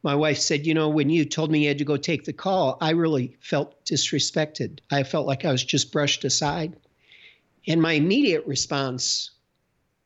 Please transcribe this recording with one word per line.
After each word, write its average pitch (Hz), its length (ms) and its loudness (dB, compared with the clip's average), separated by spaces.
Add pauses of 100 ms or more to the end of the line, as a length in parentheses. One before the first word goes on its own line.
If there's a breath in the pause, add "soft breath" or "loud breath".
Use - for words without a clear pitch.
my 143 140 0
wife 151 220 2
said, 147 280 0
"You 160 80 2
know, 160 140 2
when 151 220 2
you 160 160 4
told 156 260 -2
me 151 120 4
you 147 40 4
had 143 120 0
to 147 40 -2
go 143 140 0
take 143 260 -4
the - 80 -8
call, 185 480 0
I 160 120 0
really 156 500 0
felt - 420 -4
disrespected. 147 960 -2 (120)
I 143 120 2
felt 147 240 -2
like 139 160 -2
I 160 80 0
was 127 140 0
just - 260 -2
brushed 143 320 0
aside." 156 500 -2 (920 loud breath)
And 165 140 4
my 165 100 4
immediate 175 560 2
response 135 840 -4 (760)